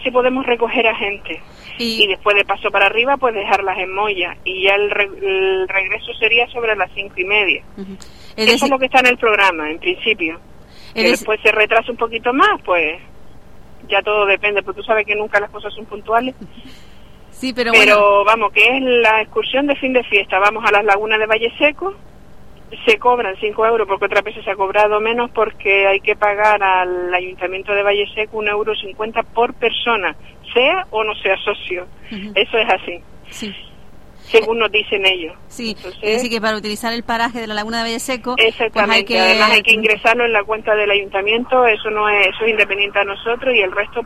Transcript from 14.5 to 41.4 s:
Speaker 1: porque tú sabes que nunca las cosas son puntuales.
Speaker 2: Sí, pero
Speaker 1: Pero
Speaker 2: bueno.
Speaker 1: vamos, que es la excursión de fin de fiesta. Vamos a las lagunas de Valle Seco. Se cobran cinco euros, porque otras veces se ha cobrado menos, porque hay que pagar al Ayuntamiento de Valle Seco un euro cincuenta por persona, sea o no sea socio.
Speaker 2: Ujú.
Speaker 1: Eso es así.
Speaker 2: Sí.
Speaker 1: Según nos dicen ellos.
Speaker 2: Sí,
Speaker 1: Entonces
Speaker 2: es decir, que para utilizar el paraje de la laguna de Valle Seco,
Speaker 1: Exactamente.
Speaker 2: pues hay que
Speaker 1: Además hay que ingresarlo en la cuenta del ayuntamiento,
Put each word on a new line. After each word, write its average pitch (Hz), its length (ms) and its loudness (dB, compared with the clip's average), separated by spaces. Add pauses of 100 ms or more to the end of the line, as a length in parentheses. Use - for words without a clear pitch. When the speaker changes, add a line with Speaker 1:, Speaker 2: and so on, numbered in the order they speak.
Speaker 1:
porque 196 160 -10
tú 202 80 -12
sabes 220 180 2
que 208 100 -2
nunca 208 260 0
las 208 80 -8
cosas 208 240 -12
son 220 120 -14
puntuales. 226 480 -2 (960)
Speaker 2:
Sí, 262 220 -6
pero 233 220 -2
Speaker 1:
Pero 208 260 6
Speaker 2:
bueno. 202 240 6
Speaker 1:
vamos, 214 300 2
que 208 100 4
es 254 180 4
la 233 400 4
excursión 254 460 -2
de 277 80 2
fin 262 160 -4
de 247 140 2
fiesta. 202 340 0
Vamos 214 260 2
a 208 60 4
las 208 140 4
lagunas 214 340 2
de 220 60 0
Valle 220 320 0
Seco. 311 360 0 (920)
Se 220 120 4
cobran 240 440 2
cinco 220 240 -2
euros, 220 220 2
porque 196 180 -2
otras 202 180 2
veces 214 220 -10
se 208 60 -4
ha 190 40 -2
cobrado 208 460 2
menos, 240 300 -2
porque 196 560 0
hay 196 120 2
que 208 160 -2
pagar 208 480 2
al 180 500 0
Ayuntamiento 185 600 -4
de 202 100 2
Valle 202 220 2 (100)
Seco 214 220 -6
un 214 100 -4
euro 214 280 -2
cincuenta 214 480 -6
por 233 300 -2
persona, 220 640 -2 (380)
sea 330 360 2
o 220 140 -2
no 214 120 -2
sea 190 220 0
socio. - 480 -6 (260)
Speaker 2:
Ujú. 208 240 -10
Speaker 1:
Eso 208 220 0
es 220 160 0
así. - 260 -6 (300)
Speaker 2:
Sí. 208 240 -10 (720)
Speaker 1:
Según 220 340 2
nos 220 140 0
dicen 208 340 -2
ellos. 170 300 -2 (120)
Speaker 2:
Sí, 226 300 -8
Speaker 1:
Entonces 185 240 -14
Speaker 2:
es 214 140 0
decir, 247 160 -2
que 226 100 -2
para 220 160 0
utilizar 214 360 -6
el 233 100 -6
paraje 233 360 -2
de 226 80 -8
la 214 60 -6
laguna 214 240 -4
de 226 60 -2
Valle 233 160 -4
Seco, 240 380 -6
Speaker 1:
Exactamente. 226 440 0
Speaker 2:
pues 208 160 2
hay 202 80 0
que 226 140 0
Speaker 1:
Además 214 320 4
hay 214 100 6
que 226 120 4
ingresarlo 220 520 2
en 226 80 0
la 208 100 2
cuenta 220 320 -2
del 208 140 0
ayuntamiento, 202 800 0